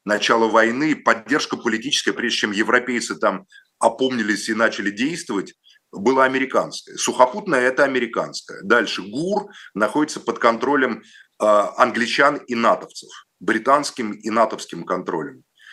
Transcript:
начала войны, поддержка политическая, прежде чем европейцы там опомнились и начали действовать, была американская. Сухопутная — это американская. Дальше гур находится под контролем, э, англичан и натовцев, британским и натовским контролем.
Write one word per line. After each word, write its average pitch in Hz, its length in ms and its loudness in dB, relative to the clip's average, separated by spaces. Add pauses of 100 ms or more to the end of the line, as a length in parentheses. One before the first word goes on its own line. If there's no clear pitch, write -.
начала 113 440 2
войны, 117 480 4
поддержка 120 600 -2
политическая, 113 560 -2
прежде 113 260 -4
чем 107 140 0
европейцы 117 640 0
там 95 320 -2 (320)
опомнились 117 720 0
и 113 60 -2
начали 107 360 0
действовать, 113 640 -4 (360)
была 131 340 2
американская. 131 720 -2
Сухопутная — 127 640 2
это 127 220 2
американская. 113 800 -4
Дальше 101 400 2
гур 151 480 -4 (240)
находится 143 460 0
под 117 180 -6
контролем, 123 640 0 (380)
э, - 40 0
англичан 117 920 2
и - 180 -8
натовцев, 90 540 0 (320)
британским 113 720 0
и 104 180 -10
натовским 107 540 -2
контролем. 90 580 -6 (300)